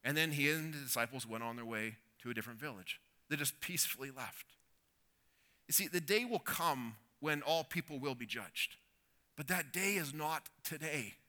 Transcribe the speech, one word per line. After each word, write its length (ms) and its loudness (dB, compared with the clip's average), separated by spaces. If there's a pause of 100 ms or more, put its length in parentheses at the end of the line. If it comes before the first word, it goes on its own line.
And 120 0
then 160 6
he 180 6
and 240 0
the 40 -6
disciples 500 0
went 160 -4
on 120 -4
their 100 -8
way 320 -2 (240)
to 80 -8
a 40 -4
different 260 -6
village. 400 -8 (300)
They 60 2
just 240 0
peacefully 500 -2
left. 360 -10 (1200)
You 60 2
see, 140 6
the 120 2
day 240 4
will 160 0
come 560 0 (240)
when 220 2
all 240 4
people 340 -4
will 160 0
be 100 -8
judged. 520 -4 (580)
But 120 -6
that 260 0
day 220 4
is 180 0
not 360 -2 (140)
today. 520 -4 (140)